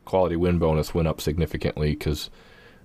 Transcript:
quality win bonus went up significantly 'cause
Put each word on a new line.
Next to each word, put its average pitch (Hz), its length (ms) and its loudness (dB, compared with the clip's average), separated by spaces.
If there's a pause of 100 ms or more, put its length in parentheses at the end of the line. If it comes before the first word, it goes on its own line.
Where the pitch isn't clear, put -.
quality 90 320 2
win 87 220 2
bonus 78 360 2
went 82 140 2
up 76 120 -4
significantly 76 760 -2
'cause 73 360 -4 (540)